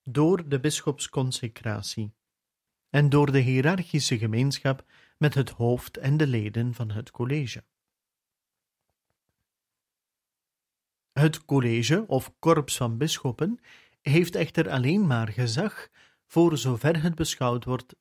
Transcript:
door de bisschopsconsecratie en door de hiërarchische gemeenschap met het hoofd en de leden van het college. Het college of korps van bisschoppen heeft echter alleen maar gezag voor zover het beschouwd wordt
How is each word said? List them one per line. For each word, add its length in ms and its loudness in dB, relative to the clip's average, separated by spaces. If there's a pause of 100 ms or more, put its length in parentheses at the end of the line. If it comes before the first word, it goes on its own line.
door 460 2
de 100 -2
bisschopsconsecratie 1500 -6 (760)
en 200 4
door 220 6
de 80 6
hiërarchische 800 2
gemeenschap 680 0 (320)
met 160 2
het 160 0
hoofd 480 -2
en 200 0
de 100 2
leden 460 -2
van 180 -6
het 200 -8
college. 520 -6 (3500)
Het 320 2
college 640 0
of 320 -4
korps 380 0
van 200 -2
bisschoppen 640 -4 (420)
heeft 340 2
echter 340 -2
alleen 380 2
maar 200 0
gezag 600 -4 (360)
voor 320 2
zover 440 0
het 140 0
beschouwd 500 -2
wordt 360 -6